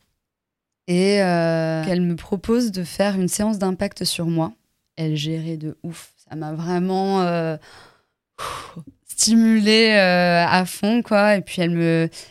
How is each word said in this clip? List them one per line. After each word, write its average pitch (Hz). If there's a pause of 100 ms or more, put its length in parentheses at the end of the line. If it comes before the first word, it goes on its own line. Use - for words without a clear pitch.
(880)
Et, 190
euh, 165
qu'elle 180
me 175
propose 220
de 185
faire 196
une 185
séance 208
d'impact 190
sur 170
moi. 165 (440)
Elle 156
gérait 160
de 156
ouf. - (180)
Ça -
m'a 156
vraiment, 185
euh, 165 (1500)
stimulée, 220
euh, 175
à 180
fond, 220
quoi. 208
Et 185
puis, -
elle 170
me, 165 (220)